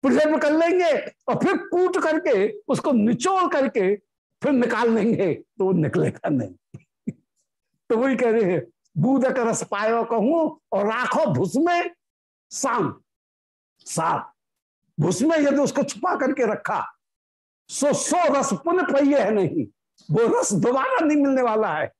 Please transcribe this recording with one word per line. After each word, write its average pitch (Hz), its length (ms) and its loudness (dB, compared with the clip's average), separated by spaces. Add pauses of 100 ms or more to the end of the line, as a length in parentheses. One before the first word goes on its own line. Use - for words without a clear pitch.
प्रिजर्व 294 360 2
कर 294 140 0
लेंगे, 330 460 2 (300)
और 247 60 0
फिर 359 220 0
कूट 359 460 0
करके, 311 560 0 (100)
उसको 294 240 0
निचोड़ 349 600 0
करके 220 440 0 (460)
फिर 294 100 0
निकाल 240 420 0
लेंगे, 202 400 0
तो - 300 -8
वो 185 80 2
निकलेगा 156 560 -2
नहीं। 113 540 -6 (280)
<laughs> - 800 -20
तो 226 80 2
वही 254 200 0
कह 240 140 2
रहे 214 220 2
हैं, 151 100 -2 (340)
"बूंद 254 400 2
का 254 60 -2
रस 226 200 -2
पायो 220 420 -2
कहूं 240 680 -2
और 202 140 0
राखो 240 440 -2
भुस 156 260 -2
में 349 340 0 (600)
शाम, 233 480 -4 (760)
साफ - 540 -4 (680)
भुस 180 220 0
में 320 160 2
यदि 285 180 2
उसको 285 260 0
छुपा - 340 -4
करके 262 360 -2
रखा, - 340 -6 (840)
सो, 285 240 0
सो 285 480 2
रस 202 120 -2
पुनः 349 300 0
पइये 277 380 2
है 202 100 2
नहीं, 185 360 0 (440)
वो 233 300 2
रस - 120 -2
दोबारा 277 460 0
नहीं 302 180 2
मिलने 269 260 2
वाला 220 360 0
है। 147 80 -4 (140)